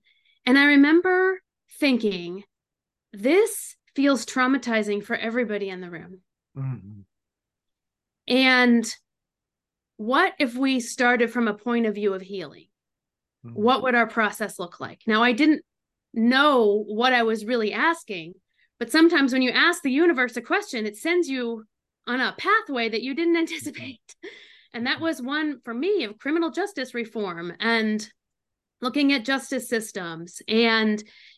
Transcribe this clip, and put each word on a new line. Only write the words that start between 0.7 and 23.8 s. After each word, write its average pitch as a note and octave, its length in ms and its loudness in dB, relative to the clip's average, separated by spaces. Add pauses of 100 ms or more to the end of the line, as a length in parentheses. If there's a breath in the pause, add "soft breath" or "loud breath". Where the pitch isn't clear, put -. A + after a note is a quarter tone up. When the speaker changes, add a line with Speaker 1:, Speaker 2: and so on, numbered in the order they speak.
Speaker 1:
thinking, G3+ 640 -2 (720)
"This D#4 640 0 (200)
feels C#4 320 0
traumatizing A#3 760 -2
for A3+ 120 -6
everybody G#3 540 -4
in F#3 120 -10
the F3 80 -14
room." F3 320 -16 (340)
Speaker 2:
Mm-hmm. G#2+ 440 -10 (1300)
Speaker 1:
And B3 680 4 (1000)
what C4+ 420 2
if B3 160 -2
we C4 240 0
started A#3+ 520 0
from A#3 160 0
a G3+ 60 0
point A#3 320 -2
of G#3 100 -2
view G3+ 180 -2
of F#3+ 80 -8
healing? F3 460 -14 (800)
Speaker 2:
Mm-hmm. A#2 160 -10
Speaker 1:
What A#3+ 220 2
would B3+ 120 2
our A#3 120 2
process G#3+ 520 -4
look F3 200 -12
like? G#2+ 280 -14
Now, A3 160 4
I A#3+ 80 4
didn't C#4+ 320 2 (500)
know A#3 720 4
what A#3 260 2
I A#3+ 100 2
was A3 220 -2
really G#3+ 280 -2
asking, G#3 600 -4 (440)
but A3+ 140 -8
sometimes D#4 420 4
when C4 80 2
you B3+ 100 2
ask E4 300 2
the C4+ 100 0
universe C4 460 2
a A#3+ 40 -6
question, C#4+ 440 -4
it G#3 120 -8
sends E4+ 300 0
you A#3 380 -6 (420)
on A#3+ 120 -2
a G#3+ 180 -2
pathway C#4+ 520 -2
that A3 120 -4
you C4 120 -6
didn't E4+ 240 2
<laughs> E4 80 0
anticipate. - 540 -12 (240)